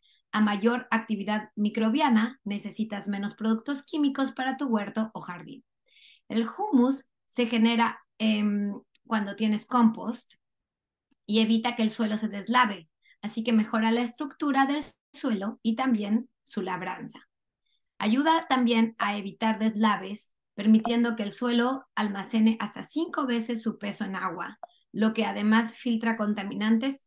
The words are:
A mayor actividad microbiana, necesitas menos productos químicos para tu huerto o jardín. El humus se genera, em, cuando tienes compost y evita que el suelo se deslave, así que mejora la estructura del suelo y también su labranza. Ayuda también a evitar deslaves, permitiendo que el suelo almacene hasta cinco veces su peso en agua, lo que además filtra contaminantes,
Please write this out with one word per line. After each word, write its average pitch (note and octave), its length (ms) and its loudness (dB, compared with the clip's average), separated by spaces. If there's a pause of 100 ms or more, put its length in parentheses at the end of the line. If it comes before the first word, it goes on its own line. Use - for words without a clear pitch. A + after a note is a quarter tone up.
(300)
A G#3+ 120 2
mayor G#3+ 480 0
actividad G#3+ 680 -2
microbiana, A3 880 2
necesitas G3+ 640 -8
menos G3+ 260 -4
productos A3+ 480 -2
químicos C#4 480 0
para C4 280 -4
tu C#4+ 80 -4
huerto A3 480 -2
o F3 80 -12
jardín. F3 420 -14 (640)
El A3+ 180 0
humus C4+ 640 0 (180)
se B3 200 -2
genera, A#3 520 2 (200)
em, G#3 540 0 (340)
cuando G#3 300 -2
tienes G#3+ 280 0
compost A3+ 720 2 (920)
y G#3+ 140 2
evita A3+ 360 2
que A#3 60 0
el G#3+ 80 2
suelo G#3+ 280 -2
se G#3+ 100 -4
deslave, G3+ 600 0 (340)
así G#3+ 200 -6
que A#3 100 0
mejora A3 380 4
la A#3 120 2
estructura C4+ 640 0
del C#4+ 180 -2 (300)
suelo A3 480 -4
y A3+ 140 0
también A3+ 520 0 (160)
su - 160 -8
labranza. F#3 680 -8 (720)
Ayuda D4 500 2
también A#3 500 4
a G#3 180 -2
evitar G#3 420 -2
deslaves, G#3 720 0 (240)
permitiendo A3+ 640 4
que A3 60 -4
el G#3 100 -6
suelo A#3+ 640 0
almacene G#3+ 640 2
hasta - 220 -8
cinco D#4+ 440 -4
veces A#3 360 -2
su A3 160 -4
peso G3+ 260 -6
en F#3+ 120 -6
agua, F#3 420 -8 (340)
lo A3 220 2
que A3 100 0
además G#3+ 520 2
filtra A3+ 400 -2
contaminantes, G#3+ 920 -2